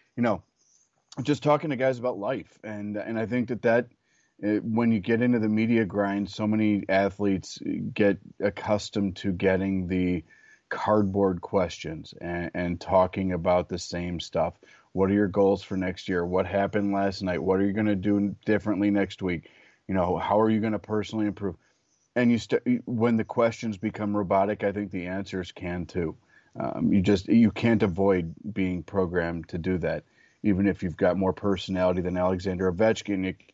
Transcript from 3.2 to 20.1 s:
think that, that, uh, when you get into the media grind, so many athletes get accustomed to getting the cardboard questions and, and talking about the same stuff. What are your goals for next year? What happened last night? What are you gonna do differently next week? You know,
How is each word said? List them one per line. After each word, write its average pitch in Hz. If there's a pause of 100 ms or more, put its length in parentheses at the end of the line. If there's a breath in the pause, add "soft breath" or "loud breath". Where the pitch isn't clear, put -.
think 120
that, 123
that, 117 (580)
uh, 107
when 117
you 107
get 113
into 123
the 107
media 113
grind, 101
so 107
many 107
athletes 98 (360)
get 101 (240)
accustomed 101
to 101
getting 95
the 90 (420 soft breath)
cardboard 98
questions 80
and, 87
and 87
talking 92
about 90
the 87
same 87
stuff. 82 (360 soft breath)
What 95
are 101
your 101
goals 98
for 95
next 90
year? 87
What 92
happened 98
last 98
night? 90
What 92
are 101
you 101
gonna 107
do 101 (100)
differently 104
next 98
week? 87 (380 soft breath)
You 95
know, 90